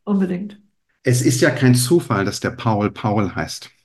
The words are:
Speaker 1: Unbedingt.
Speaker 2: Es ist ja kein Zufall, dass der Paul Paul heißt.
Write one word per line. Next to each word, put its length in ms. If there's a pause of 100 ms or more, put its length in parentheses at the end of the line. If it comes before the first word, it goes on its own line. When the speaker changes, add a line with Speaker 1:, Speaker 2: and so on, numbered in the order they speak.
Speaker 1:
Unbedingt. 560 (440)
Speaker 2:
Es 180
ist 180
ja 100
kein 260
Zufall, 480
dass 160
der 100
Paul 400
Paul 440
heißt. 360 (140)